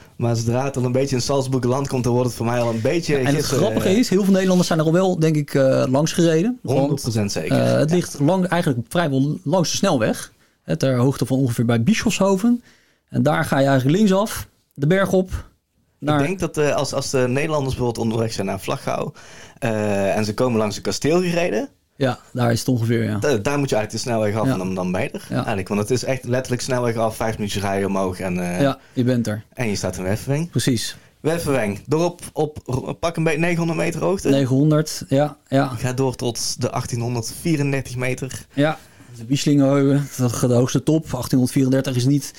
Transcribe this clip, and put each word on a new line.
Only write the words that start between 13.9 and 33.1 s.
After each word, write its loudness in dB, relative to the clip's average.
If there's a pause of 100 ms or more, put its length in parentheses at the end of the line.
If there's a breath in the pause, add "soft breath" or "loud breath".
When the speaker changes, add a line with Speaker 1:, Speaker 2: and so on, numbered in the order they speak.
Speaker 2:
linksaf, 2 (260)
de -2
berg 4
op, 0 (500)
naar 0
Speaker 1:
Ik 2
denk -4
dat, -4
eh, 2
als, -2
als -4
de 2
Nederlanders -2
bijvoorbeeld -2
onderweg 0
zijn -4
naar -4
Vlagouw, -6 (460 loud breath)
eh, 0
en 0
ze -4
komen 0
langs -2
een -12
kasteel 0
gereden, -2 (280)
Speaker 2:
Ja, -2 (140)
daar 0
is 0
het -4
ongeveer, 0
ja. -2
Speaker 1:
da-, 0
daar -2
moet 0
je 2
eigenlijk -2
de -8
snelweg -2
af 0
Speaker 2:
Ja. 0
Speaker 1:
en -2
dan, -4
dan -2
ben -2
je -4
er. -12
Speaker 2:
Ja. -8
Speaker 1:
Eigenlijk, -4
want -2
het -4
is -2
echt -4
letterlijk -2
snelweg -2
af, -2
vijf -2
minuutjes -4
rijden 0
omhoog -2
en, -4 (160)
eh, -4
Speaker 2:
Ja, 0 (140)
je -2
bent 0
er. -6
Speaker 1:
en -4
je -2
staat -4
in -8
Wervenweng. -4
Speaker 2:
Precies. -2 (240 soft breath)
Speaker 1:
Wervenweng, -2
dorp 0 (120)
op, -4
op -6
pak -4